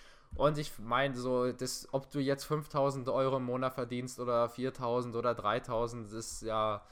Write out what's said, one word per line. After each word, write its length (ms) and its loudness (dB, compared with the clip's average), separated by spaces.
Und 240 4
ich 220 -4
mein 340 2
so, 380 2
das, 400 -6
ob 180 -2
du 80 -2
jetzt 260 0
fünftausend 640 0
Euro 280 4
im 80 -2
Monat 300 0
verdienst 440 -4
oder 300 4
viertausend 640 -2
oder 200 2
dreitausend, 800 -2
ist 300 -8
ja 500 0